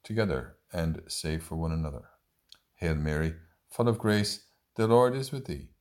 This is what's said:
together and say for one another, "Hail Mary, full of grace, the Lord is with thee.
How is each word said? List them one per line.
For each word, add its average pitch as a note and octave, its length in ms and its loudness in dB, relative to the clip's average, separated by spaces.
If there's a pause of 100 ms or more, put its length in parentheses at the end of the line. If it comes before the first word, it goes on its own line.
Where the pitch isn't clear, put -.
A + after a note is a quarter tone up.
together F#2+ 560 -2 (120)
and E2 360 0
say D#2+ 320 -4
for D#2+ 160 -10
one E2 160 -2
another, D#2 360 -4 (680)
"Hail E2 180 -2
Mary, D#2 460 -2 (280)
full A#2+ 200 0
of A#2 100 2
grace, G#2 480 0 (300)
the A2+ 100 2
Lord B2 300 6
is C3+ 160 -6
with C3+ 140 -8
thee. C2+ 360 -10